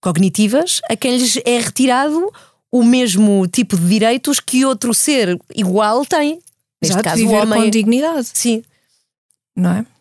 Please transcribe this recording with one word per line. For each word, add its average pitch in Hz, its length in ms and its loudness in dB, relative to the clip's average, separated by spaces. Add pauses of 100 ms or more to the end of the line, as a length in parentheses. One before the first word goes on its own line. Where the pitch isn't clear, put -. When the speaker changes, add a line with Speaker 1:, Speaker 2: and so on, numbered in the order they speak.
Speaker 1:
cognitivas, 196 880 0
a 226 60 -2
quem 247 220 -2
lhes 247 280 -2
é 240 140 0
retirado 277 720 0 (400)
o 247 120 2
mesmo 214 640 2
tipo 196 300 -2
de 170 100 0
direitos 226 520 0
que 254 260 0
outro 247 280 -2
ser 214 440 0 (180)
igual 214 500 0
tem. 311 340 -2 (420)
Neste 165 160 0
Speaker 2:
Exato, 220 60 -2
Speaker 1:
caso, 165 200 -2
o 214 40 2
Speaker 2:
viver 208 160 2
Speaker 1:
homem. 220 200 0
Speaker 2:
com 214 60 2
dignidade. 240 640 0
Speaker 1:
Sim. 226 300 -2 (920)
Speaker 2:
Não 180 160 0
é? 208 140 -2 (160)